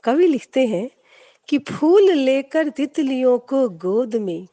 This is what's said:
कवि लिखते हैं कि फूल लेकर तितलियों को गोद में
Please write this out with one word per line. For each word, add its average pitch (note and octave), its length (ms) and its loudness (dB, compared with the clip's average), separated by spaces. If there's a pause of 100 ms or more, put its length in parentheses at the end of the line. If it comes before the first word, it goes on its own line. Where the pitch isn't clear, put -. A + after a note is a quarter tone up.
कवि D4 220 2
लिखते C4 400 0
हैं G#3+ 240 -4 (580)
कि C#4+ 100 -2
फूल E4+ 440 2
लेकर C#4+ 680 2
तितलियों C4 680 -2
को C4 300 -2
गोद G3+ 480 -4
में F#3 360 -6